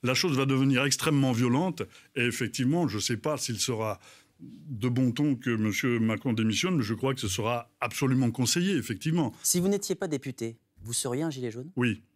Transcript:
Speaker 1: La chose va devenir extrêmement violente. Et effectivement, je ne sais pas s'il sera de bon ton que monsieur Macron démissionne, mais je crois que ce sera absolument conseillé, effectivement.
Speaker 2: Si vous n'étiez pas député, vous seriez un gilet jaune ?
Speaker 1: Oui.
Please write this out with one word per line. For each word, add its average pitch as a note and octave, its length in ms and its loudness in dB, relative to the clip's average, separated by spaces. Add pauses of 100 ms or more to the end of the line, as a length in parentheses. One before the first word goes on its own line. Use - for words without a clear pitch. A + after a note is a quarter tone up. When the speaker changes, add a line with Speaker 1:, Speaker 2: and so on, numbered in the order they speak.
Speaker 1:
La B2 100 0
chose C#3+ 240 2
va C3+ 80 4
devenir C3+ 400 4
extrêmement C#3 480 2
violente. B2+ 480 0 (360)
Et B2 40 -2
effectivement, B2+ 640 0
je G#2+ 100 -2
ne G#2 40 -2
sais A#2 160 -2
pas D3 220 -2
s'il A2+ 200 -6
sera A2 400 -2 (420)
de B2 500 -6
bon B2 200 2
ton C#3+ 260 0
que A#2 120 -4
monsieur A2+ 520 0
Macron A2 340 0
démissionne, A2+ 420 2
mais C3 60 2
je G#2 100 -2
crois C3 220 0
que C3+ 80 -8
ce G#2+ 60 -2
sera A#2 420 -4 (100)
absolument B2+ 500 2
conseillé, E3+ 460 2
effectivement. C3 560 0 (100)
Speaker 2:
Si - 160 0
vous F3+ 100 2
n'étiez G3+ 260 0
pas F#3+ 120 -6
député, B2+ 520 -6 (240)
vous A2 100 -8
seriez B2+ 300 -2
un E3 80 -2
gilet B2+ 200 -6
jaune ? B2+ 260 -12
Speaker 1:
Oui. B2 260 0 (140)